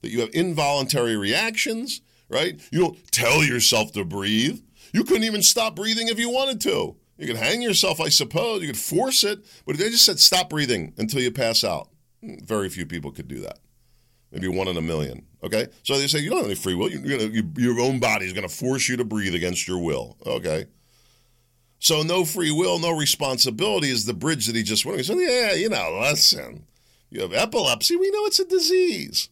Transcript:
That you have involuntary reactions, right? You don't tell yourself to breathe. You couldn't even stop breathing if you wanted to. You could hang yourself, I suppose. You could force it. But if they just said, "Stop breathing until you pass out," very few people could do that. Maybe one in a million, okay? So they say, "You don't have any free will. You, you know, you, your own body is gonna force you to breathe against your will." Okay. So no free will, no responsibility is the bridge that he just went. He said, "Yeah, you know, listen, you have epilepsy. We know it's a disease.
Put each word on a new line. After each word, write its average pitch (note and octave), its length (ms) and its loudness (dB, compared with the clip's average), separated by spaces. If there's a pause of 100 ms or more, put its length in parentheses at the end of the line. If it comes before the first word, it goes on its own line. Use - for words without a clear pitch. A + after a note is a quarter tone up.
That - 80 -10
you A#2 100 -4
have A2 140 -2
involuntary C#3+ 800 0
reactions, A3 840 -2 (260)
right? D#3+ 320 -2 (120)
You D3+ 80 0
don't - 320 0
tell B2+ 300 4
yourself A#2+ 520 2
to G2+ 100 -2
breathe. G2+ 560 0 (340)
You G3 120 2
couldn't D#4 180 4
even G#3+ 180 0
stop A3 360 4
breathing A3 320 -2
if A3 100 -2
you A#3 100 0
wanted C4 320 -2
to. - 360 -2 (200)
You D#3 100 -10
could A2+ 100 -4
hang E3+ 240 0
yourself, F#3 400 2
I D3+ 80 0
suppose. F3 520 2
You D#3+ 60 -6
could B2+ 80 -6
force B3+ 480 0
it. G3+ 160 -2 (260)
But D3 100 -4
if D3 40 -6
they G#3 100 2
just A#3 140 4
said, F#3 160 4
"Stop F3+ 300 4
breathing B2 480 0
until A2+ 240 -2
you B2 100 0
pass A2+ 320 0
out," F2 280 -2 (300)
very G#2 460 -4
few F2 180 -8
people D2+ 260 -8
could B1 180 -14
do C2 100 -10
that. G1+ 200 -12 (720)
Maybe F#2 160 -4
one F#2 180 -2
in F#2 80 -2
a E2 60 -2
million, D#2 460 -4 (160)
okay? G#2+ 240 -2 (160)
So C#3 140 0
they C#3 100 0
say, C#3+ 120 0
"You D#3 120 -2
don't F#4 80 2
have - 80 -2
any G2 80 -4
free F#2+ 180 -2
will. F2+ 180 0
You, - 140 -8
you C#3 120 -2
know, A2 60 0
you, G#2+ 320 -2
your A#2+ 240 2
own C3 200 2
body G#2+ 260 0
is F#2 80 -6
gonna F#2+ 160 -6
force B2+ 400 -2
you B2 80 -2
to B2 80 0
breathe G2+ 300 -2
against F2 300 -2
your F2+ 140 -2
will." C#2 460 -4
Okay. D#2 400 -2 (1120)
So D#3 240 2
no F3 220 2
free D#3+ 260 -2
will, F3 260 2
no E3 140 0
responsibility C#3+ 1000 0
is A2 140 0
the A#2 80 -2
bridge B2+ 340 -2
that A2+ 100 0
he A2+ 60 2
just G#2 200 0
went. D#3 140 -4
He C3 80 -2
said, G#3 140 0
"Yeah, B3 340 2
you F#3 160 0
know, F#2+ 320 -2
listen, F2+ 640 2 (440)
you - 120 -6
have F3 120 -4
epilepsy. A3 600 2
We F#4+ 160 2
know G#4 140 0
it's - 140 2
a F#4+ 60 2
disease. F4+ 880 0